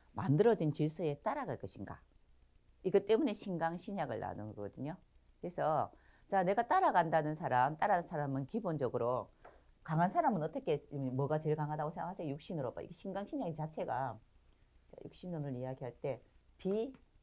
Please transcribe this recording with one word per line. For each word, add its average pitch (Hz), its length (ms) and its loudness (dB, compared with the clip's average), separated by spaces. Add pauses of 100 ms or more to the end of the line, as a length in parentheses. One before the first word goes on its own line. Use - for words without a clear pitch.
(120)
만들어진 170 600 6
질서에 156 500 0
따라갈 220 360 -2
것인가 - 420 -10 (840)
이것 190 240 4
때문에 226 260 4
신강, 170 440 -2
신약을 147 440 -4
나누는 98 340 -6
거거든요. 127 420 -8 (440)
그래서 151 520 0 (340)
자, 190 180 2
내가 196 240 2
따라간다는 170 680 4
사람, 139 420 2
따라가는 190 260 2
사람은 139 440 -2
기본적으로 127 840 -2 (520)
강한 165 280 2
사람은 269 320 2
어떻게, 156 480 -2
뭐가 139 500 0
제일 151 160 2
강하다고 151 340 -2
생각하세요? 175 400 -6
육신으로 143 440 -4
봐. - 80 -8
이게 - 120 -14
신강, 196 320 -6
신약 202 300 -4
자체가, 131 600 -4 (720)
자, - 140 -20
육신론을 156 520 -8
이야기할 127 440 -8
때 135 220 -6 (1000)